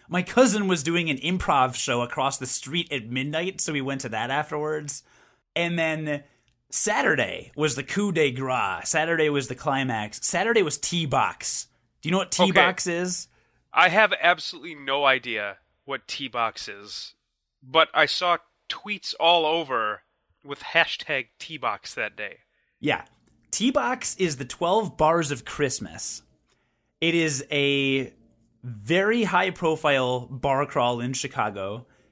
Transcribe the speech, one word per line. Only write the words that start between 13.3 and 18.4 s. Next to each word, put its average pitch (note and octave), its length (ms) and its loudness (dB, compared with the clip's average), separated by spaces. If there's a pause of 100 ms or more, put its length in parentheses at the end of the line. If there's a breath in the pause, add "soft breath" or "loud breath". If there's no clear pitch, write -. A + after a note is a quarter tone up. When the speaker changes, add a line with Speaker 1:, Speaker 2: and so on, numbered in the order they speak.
Speaker 2:
I F3 160 8
have F#3+ 320 6
absolutely E3 540 0
no C#3 300 0
idea A#2 520 0 (280)
what C3+ 220 -8
T-Box A#2 600 -4
is, G2+ 480 -14 (480)
but D3+ 300 2
I D3+ 120 6
saw F3 320 2 (320)